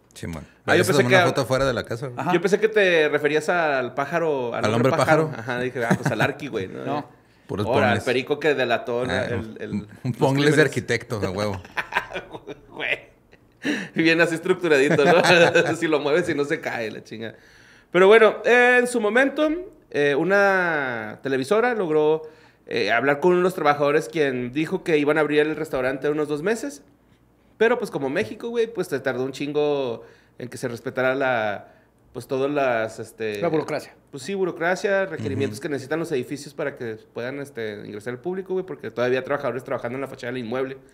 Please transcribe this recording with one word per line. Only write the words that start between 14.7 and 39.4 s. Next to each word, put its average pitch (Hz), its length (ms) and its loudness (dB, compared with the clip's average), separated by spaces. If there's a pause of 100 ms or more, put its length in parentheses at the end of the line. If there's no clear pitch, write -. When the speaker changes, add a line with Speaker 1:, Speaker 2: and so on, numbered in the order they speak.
Speaker 2:
¿no? - 80 6 (600)
<laughs> - 20 -4
Si 165 120 -2
lo 156 120 2
mueves 147 300 0
y 156 60 -2
no 143 100 0
se 156 160 -2
cae, 117 300 -6
la 107 120 -14
chinga. 110 300 -12 (580)
Pero 185 160 6
bueno, 214 280 8 (100)
eh, 247 340 6
en 240 80 2
su 240 140 -2
momento, 277 480 2 (400)
eh, 143 260 0
una 165 1080 0
televisora 202 500 0
logró, 156 500 2 (420)
eh, 107 260 -2
hablar 135 300 2
con 180 100 4
unos 180 240 2
trabajadores 147 540 2
quien 127 420 -2
dijo 156 320 -4
que 160 140 2
iban 147 200 2
a 156 40 4
abrir 147 180 2
el 151 160 2
restaurante 143 540 -2
unos 147 180 -2
dos 147 160 -4
meses. 233 400 -4 (760)
Pero, 233 220 4
pues, 214 120 -6
como 139 180 -4
México, 214 400 -4
güey, 233 180 0
pues, 180 220 -6
te 135 100 -2
tardó 127 240 -2
un 135 80 -4
chingo 143 720 -2 (340)
en 123 120 -12
que 123 80 -16
se 135 100 -4
respetara 127 480 -2
la, 117 540 -2 (420)
pues, 120 160 -14
todas 139 240 -2
las... 120 480 0
Este 107 420 -8
Speaker 3:
La 175 60 -2
burocracia. 151 480 -4 (160)
Speaker 2:
Pues 139 120 -14
sí, 196 120 -6
burocracia, 185 720 -2
requerimientos 139 540 -6
Speaker 1:
Ujú. - 40 -10
Speaker 2:
que 170 60 -6
necesitan 139 300 -4
los 165 120 -6
edificios 139 420 -6
para 143 220 -6
que 110 220 -8 (160)
puedan, 127 260 -8
este, 110 460 -10
ingresar 104 280 -10
al 127 60 -10
público, 185 340 -6
güey, 185 120 -4
porque 135 260 -12
todavía 123 280 0
hay 131 60 -4
trabajadores 135 380 -4